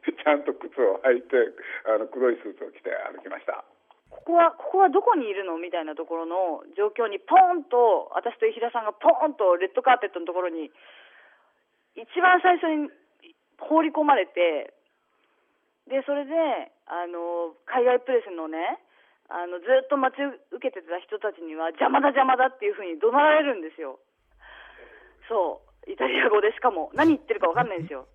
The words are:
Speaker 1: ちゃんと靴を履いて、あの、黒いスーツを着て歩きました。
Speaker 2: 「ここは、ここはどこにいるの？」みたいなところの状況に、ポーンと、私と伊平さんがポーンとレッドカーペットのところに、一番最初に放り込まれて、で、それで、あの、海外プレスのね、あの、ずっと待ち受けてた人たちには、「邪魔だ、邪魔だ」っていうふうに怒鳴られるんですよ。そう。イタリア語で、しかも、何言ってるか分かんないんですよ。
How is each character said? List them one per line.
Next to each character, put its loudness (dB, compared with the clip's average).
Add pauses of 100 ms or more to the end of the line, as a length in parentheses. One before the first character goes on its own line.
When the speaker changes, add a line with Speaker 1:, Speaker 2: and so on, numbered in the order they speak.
Speaker 1:
ち -4
ゃ 4
ん -6
と -4
靴 -12
を 2
履 2
い -6
て、 0 (320)
あ 0
の、 -4
黒 0
い -2
ス -12
ー -18
ツ -14
を -16
着 -20
て -8 (200)
歩 -18
き -18
ま -10
し -18
た。 -8 (480)
Speaker 2:
「こ -20
こ -4
は、 6
こ -12
こ 0
は 8
ど 2
こ 4
に -2
い -6
る -6
の？」 -6
み -10
た -4
い -8
な -10
と -8
こ -8
ろ -8
の -4 (120)
状 0
況 -2
に、 -6
ポ 0
ー 8
ン -4
と、 2
私 -6
と 0
伊 4
平 -6
さ -4
ん -10
が -4
ポ 2
ー 2
ン -2
と 4
レ -2
ッ -10
ド 0
カ 6
ー 2
ペ -6
ッ -6
ト -10
の -8
と -6
こ -4
ろ -4
に、 -10 (1200)
一 -6
番 6
最 4
初 -2
に -2 (640)
放 2
り -2
込 -2
ま 6
れ 0
て、 -2 (1120)
で、 -4
そ -4
れ -4
で、 -2 (140)
あ -8
の、 -6 (100)
海 0
外 4
プ -6
レ 2
ス -16
の -10
ね、 -6 (500)
あ -8
の、 -10
ず -16 (180)
っ -16
と 0
待 0
ち -8 (300)
受 -6
け -
て -14
た -8
人 -12
た -6
ち -20
に -12
は、 -4
「邪 0
魔 2
だ、 2
邪 2
魔 2
だ」 2
っ -20
て -8
い 2
う -4
ふ -12
う -12
に -8
怒 2
鳴 2
ら 6
れ 0
る -2
ん -10
で -12
す -14
よ。 -12 (1300)
そ -2 (260)
う。 -12
イ -8
タ -2
リ -2
ア 2
語 4
で、 2
し -16
か 2
も、 -8
何 4
言 -14
っ -14
て -6
る -4
か 0
分 0
か 2
ん -4
な -6
い -6
ん -8
で -12
す -12
よ。 -14